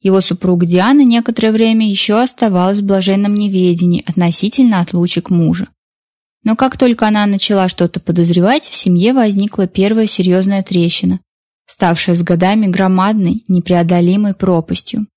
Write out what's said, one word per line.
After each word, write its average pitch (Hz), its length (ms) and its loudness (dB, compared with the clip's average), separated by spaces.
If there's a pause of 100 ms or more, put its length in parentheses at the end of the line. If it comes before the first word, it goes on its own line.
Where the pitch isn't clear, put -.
его 190 220 2
супруга 180 420 -2
Диана 196 380 2
некоторое 233 500 0
время 220 340 2
ещё 208 320 -2
оставалась 202 600 0
в 202 80 -4
блаженном 196 480 0
неведении 180 720 0
относительно 190 760 0
отлучек 175 480 -2
мужа. 170 400 0 (760)
Но 220 120 0
как 262 220 -2
только 240 280 2
она 214 200 0
начала 196 420 0
что-то 175 320 -4
подозревать, 175 640 0
в - 100 -14
семье 185 380 0
возникла 208 540 0
первая 214 400 0
серьёзная 190 560 0
трещина, 185 580 -2 (460)
ставшая 170 500 -2
с 175 60 -2
годами 185 460 0
громадной, 190 800 0
непреодолимой 180 840 0
пропастью. 185 760 -4 (100)